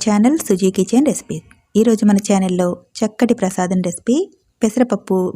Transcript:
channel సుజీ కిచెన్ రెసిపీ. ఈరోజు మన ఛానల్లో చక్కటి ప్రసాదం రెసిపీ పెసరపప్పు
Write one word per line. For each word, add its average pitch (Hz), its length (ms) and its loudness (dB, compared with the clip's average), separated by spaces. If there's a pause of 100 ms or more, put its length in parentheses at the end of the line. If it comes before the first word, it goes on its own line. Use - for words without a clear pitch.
channel 214 300 2 (120)
సుజీ 190 300 0
కిచెన్ 233 340 2
రెసిపీ. - 280 -6 (420)
ఈరోజు 220 300 2
మన 202 180 4
ఛానల్లో 185 400 0 (320)
చక్కటి 226 400 0
ప్రసాదం 185 480 -2
రెసిపీ 226 280 -2 (460)
పెసరపప్పు 220 540 0 (200)